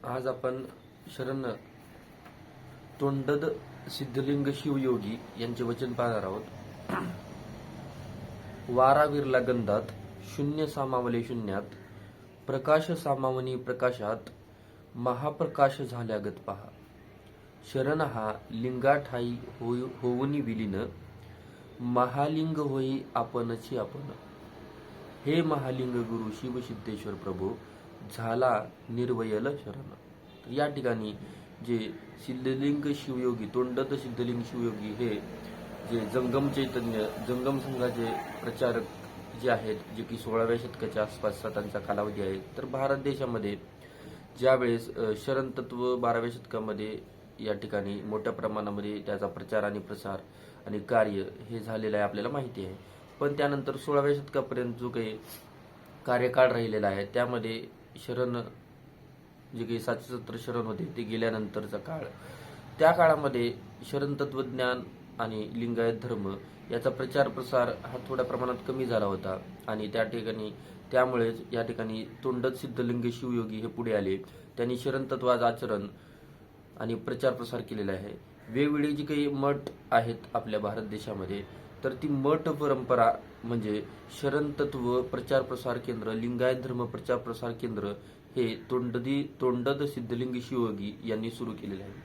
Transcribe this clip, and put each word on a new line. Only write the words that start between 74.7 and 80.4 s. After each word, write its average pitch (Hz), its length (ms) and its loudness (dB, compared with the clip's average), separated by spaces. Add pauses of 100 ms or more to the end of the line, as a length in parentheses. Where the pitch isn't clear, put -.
शरण 135 340 0
तत्वाचं 123 340 4
आचरण 110 420 2 (920)
आणि 113 160 0
प्रचार 127 380 2
प्रसार 120 280 -4
केलेला 104 300 -2
आहे. 98 280 -6 (300)
वेगवेगळे 147 420 4
जी 147 140 -2
काही 147 220 2
मठ 143 300 4 (340)
आहेत 117 240 6 (180)
आपल्या 107 260 2